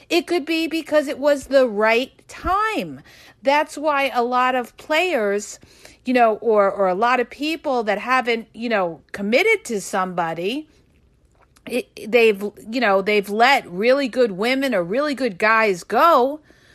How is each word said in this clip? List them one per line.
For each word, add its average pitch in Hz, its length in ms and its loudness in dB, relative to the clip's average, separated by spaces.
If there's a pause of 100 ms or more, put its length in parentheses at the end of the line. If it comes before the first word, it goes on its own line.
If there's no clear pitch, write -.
It 320 180 0
could 339 180 -2
be 320 220 -2
because 302 400 -2
it 277 120 -8
was 285 280 0
the 262 220 4
right 220 580 -2
time. 339 760 -4 (400)
That's 294 360 0
why 277 340 0
a 240 100 0
lot 247 320 0
of 240 220 -6
players, 277 840 -2 (440)
you 254 100 -2
know, 226 220 6
or, 208 340 4
or 196 180 0
a 180 60 0
lot 240 260 2
of 240 100 -4
people 294 540 -4
that 202 140 -2
haven't, 233 540 -2
you 233 160 -8
know, 180 340 -2 (100)
committed 339 540 0
to 214 140 -4
somebody, 185 880 -4 (960)
it, - 240 -6 (220)
they've, 220 320 4 (260)
you 240 120 -4
know, 196 220 2
they've 202 280 0
let 226 400 2
really 247 380 0
good 226 240 0
women 247 420 -2
or 180 80 0
really 262 320 -2
good 226 240 -4
guys 214 460 2
go 285 560 2 (340)